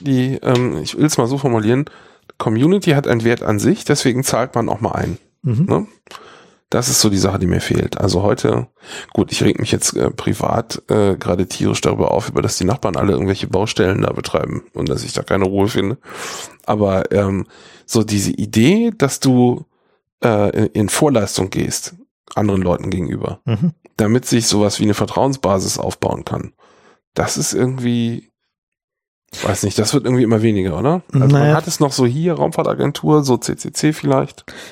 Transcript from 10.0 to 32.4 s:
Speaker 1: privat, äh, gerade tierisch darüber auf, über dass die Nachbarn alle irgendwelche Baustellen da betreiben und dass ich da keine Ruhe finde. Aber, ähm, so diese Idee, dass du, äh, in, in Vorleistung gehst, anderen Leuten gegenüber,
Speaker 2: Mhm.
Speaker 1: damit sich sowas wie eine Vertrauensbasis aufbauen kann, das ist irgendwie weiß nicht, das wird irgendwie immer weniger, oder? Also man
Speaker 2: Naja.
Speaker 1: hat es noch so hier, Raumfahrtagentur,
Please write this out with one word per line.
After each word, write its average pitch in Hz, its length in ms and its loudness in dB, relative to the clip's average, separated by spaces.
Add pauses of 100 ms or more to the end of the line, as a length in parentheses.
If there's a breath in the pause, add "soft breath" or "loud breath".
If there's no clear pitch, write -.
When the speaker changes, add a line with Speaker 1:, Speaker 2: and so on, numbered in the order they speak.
Speaker 1:
privat, - 800 -4
äh, 101 260 2
gerade 92 320 -2
tierisch 104 360 -2
darüber 104 280 2
auf, - 200 0
über - 120 -2
dass 107 160 -4
die 90 60 -2
Nachbarn 101 320 -2
alle 92 160 0
irgendwelche 95 340 -2
Baustellen 98 560 0
da 98 100 0
betreiben - 600 -4
und - 160 -6
dass - 160 -4
ich - 80 -10
da - 100 -4
keine 98 220 0
Ruhe 98 240 0
finde. 101 300 -2 (680 loud breath)
Aber, 101 460 0
ähm, 98 340 0 (400 loud breath)
so 113 160 2
diese 104 300 -2
Idee, 151 640 2
dass - 240 -2
du, 123 460 2 (580)
äh, 104 320 4
in, 107 160 2
in 104 160 0
Vorleistung 107 640 0
gehst, - 440 -4 (400)
anderen 101 280 0
Leuten 90 280 0
gegenüber, - 540 -6
Speaker 2:
Mhm. 117 280 0 (240)
Speaker 1:
damit 110 300 2
sich 113 220 0
sowas 104 320 2
wie 104 40 2
eine 104 100 2
Vertrauensbasis 98 840 0
aufbauen - 460 -4
kann, - 280 -8 (600 soft breath)
das - 240 -4
ist - 160 -4
irgendwie 120 800 -2 (1120)
weiß - 220 -2
nicht, 98 140 0
das 104 160 0
wird 139 100 0
irgendwie 123 180 2
immer 110 200 4
weniger, 95 360 2
oder? 160 240 0 (100)
Also 143 60 2
man 131 120 6
Speaker 2:
Naja. 147 260 4
Speaker 1:
hat - 100 -2
es - 140 -6
noch 143 120 2
so 131 140 2
hier, 160 280 0
Raumfahrtagentur, 151 880 0